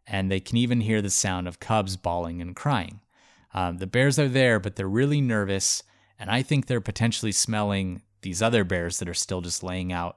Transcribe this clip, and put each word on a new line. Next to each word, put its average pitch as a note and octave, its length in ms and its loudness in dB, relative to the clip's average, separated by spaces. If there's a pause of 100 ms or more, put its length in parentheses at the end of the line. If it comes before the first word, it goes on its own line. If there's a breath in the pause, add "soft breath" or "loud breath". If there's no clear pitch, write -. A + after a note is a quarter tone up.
and F#2+ 240 -2
they F#2+ 100 2
can - 160 -2
even A#2+ 260 4
hear G#2+ 200 2
the G2+ 80 -2
sound F2+ 380 0
of E2+ 120 -12
cubs G2 360 0
bawling E2+ 440 -4
and F2 140 -10
crying. A2+ 460 -2 (520 soft breath)
Um, F2 260 -2
the F#2 100 -4
bears C3+ 320 4
are C#3 80 4
there, B2 320 4
but G2 160 -6
they're G2 100 -2
really C#3 340 2
nervous, G#2 640 0 (340 soft breath)
and F#2+ 140 -8
I B2 120 2
think C#3 240 0
they're A#2+ 140 0
potentially A2 520 0
smelling G2 720 0 (180)
these F#2+ 220 -4
other A2+ 220 4
bears F2 340 -2
that F2+ 100 -6
are E2+ 60 -8
still - 260 -4
just F2 220 -6
laying F2+ 300 -4
out F2 240 -6